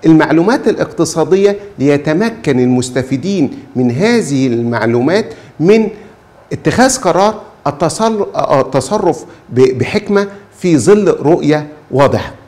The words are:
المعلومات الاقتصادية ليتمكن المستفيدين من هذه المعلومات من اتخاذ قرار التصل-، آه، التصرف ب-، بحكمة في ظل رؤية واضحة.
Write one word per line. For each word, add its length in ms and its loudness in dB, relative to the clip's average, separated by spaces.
المعلومات 640 4
الاقتصادية 880 0
ليتمكن 800 0
المستفيدين 920 -2
من 160 0
هذه 560 0
المعلومات 800 0
من 280 4
اتخاذ 440 0
قرار 440 0
التصل-، 680 -2
آه، 260 2
التصرف 640 -2
ب-، 280 2
بحكمة 500 -2
في 180 2
ظل 440 4
رؤية 460 0
واضحة. 420 0